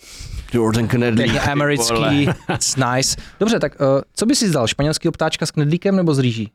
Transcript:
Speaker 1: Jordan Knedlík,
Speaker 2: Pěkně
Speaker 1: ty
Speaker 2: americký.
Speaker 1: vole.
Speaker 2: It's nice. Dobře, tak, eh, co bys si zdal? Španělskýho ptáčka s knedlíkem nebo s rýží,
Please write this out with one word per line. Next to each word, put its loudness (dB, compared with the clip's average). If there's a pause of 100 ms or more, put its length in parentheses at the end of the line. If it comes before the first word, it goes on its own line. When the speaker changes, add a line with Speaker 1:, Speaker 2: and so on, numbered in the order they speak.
(520)
Speaker 1:
Jordan 0
Knedlík, 2
Speaker 2:
Pěkně 0
Speaker 1:
ty -2
Speaker 2:
americký. 0
Speaker 1:
vole. 2 (400)
Speaker 2:
It's -4
nice. 0 (240)
Dobře, 2
tak, -4
eh, 2 (120)
co 0
bys 2
si 2
zdal? 0
Španělskýho -2
ptáčka -2
s -6
knedlíkem 0
nebo 2
s 0
rýží, 0